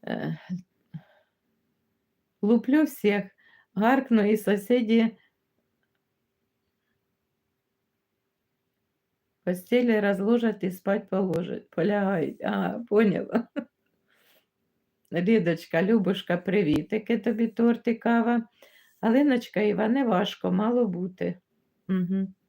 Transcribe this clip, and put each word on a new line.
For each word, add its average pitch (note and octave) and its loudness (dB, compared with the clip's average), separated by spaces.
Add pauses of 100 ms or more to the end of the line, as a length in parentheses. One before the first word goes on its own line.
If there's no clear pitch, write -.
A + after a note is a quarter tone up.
Е, D3+ -6 (2000)
луплю A#3+ 4
всіх, G3+ 0 (500)
гаркну, A3+ 2
і A3 2
сусіди A3+ 2 (4000)
постілі A3 0
розложать G#3 0
і F#3 -4
спать G3 -4
положать, F#3 -4
полягають. G3 -2
А, G3 -4 (100)
поняла. G#3 0
<laughs> C#4 -10 (1500)
Лідочка, E3+ 0
Любушка, F#3+ 0
привіт, E3+ 0
яке A3 -2
тобі A#3 -2
торт A#3 0
і A#3+ 0
кава. A#3 0 (540)
Галиночка, A#3+ 2
Іва, G#3 0
не C4 2
важко, G3 -2
мало A3+ 0
бути. F3+ -6 (480)
Мгм. F#3+ -2 (140)